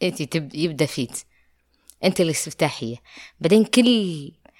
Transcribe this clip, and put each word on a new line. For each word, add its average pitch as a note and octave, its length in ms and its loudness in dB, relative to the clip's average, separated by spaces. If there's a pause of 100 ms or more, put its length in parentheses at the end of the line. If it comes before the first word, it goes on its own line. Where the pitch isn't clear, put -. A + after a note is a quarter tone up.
أنتي F3 220 -4
تب-، D3+ 300 -6
يبدأ D#3 300 0
فيت. - 380 -8 (800)
أنت - 180 2
الاستفتاحية. D3 760 -2 (420)
بعدين G3+ 260 6
كل G3+ 680 2 (280)